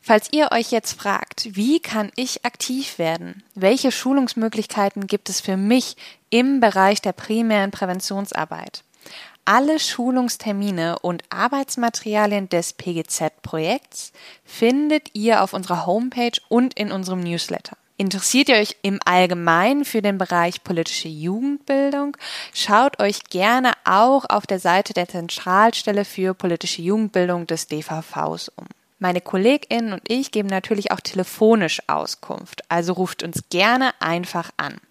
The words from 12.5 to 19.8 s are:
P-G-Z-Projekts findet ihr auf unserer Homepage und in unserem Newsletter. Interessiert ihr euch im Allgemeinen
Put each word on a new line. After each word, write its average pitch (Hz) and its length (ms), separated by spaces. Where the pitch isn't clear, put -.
P-G-Z-Projekts - 1400
findet 294 680
ihr 208 320
auf - 80
unserer 180 340
Homepage 240 640
und 247 260
in 208 160
unserem 185 300
Newsletter. 170 560
Interessiert 196 520
ihr 240 80
euch 214 260
im 196 220
Allgemeinen 180 800